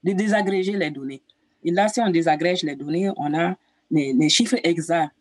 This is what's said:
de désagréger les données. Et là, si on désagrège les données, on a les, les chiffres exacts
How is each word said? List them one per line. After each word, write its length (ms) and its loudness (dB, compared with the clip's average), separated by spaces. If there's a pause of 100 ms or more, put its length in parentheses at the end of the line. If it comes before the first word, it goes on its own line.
de 80 0
désagréger 600 0
les 180 -2
données. 300 -10 (420)
Et 80 -2
là, 160 2
si 120 -2
on 120 2
désagrège 520 2
les 120 -4
données, 420 -2
on 160 -4
a 240 -2 (320)
les, 240 0
les 160 4
chiffres 340 2
exacts 580 0